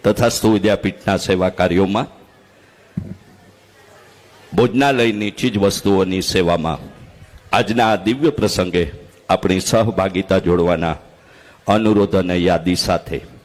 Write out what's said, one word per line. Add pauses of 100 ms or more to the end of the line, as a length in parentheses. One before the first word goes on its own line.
તથાસ્તુ
વિદ્યાપીઠના
સેવા
કાર્યોમાં, (2500)
ભોજનાલયની
ચીજ
વસ્તુઓની
સેવામાં (720)
આજના
આ
દિવ્ય
પ્રસંગે (380)
આપણી
સહભાગિતા
જોડવાના (720)
અનુરોધ
અને
યાદી
સાથે (240)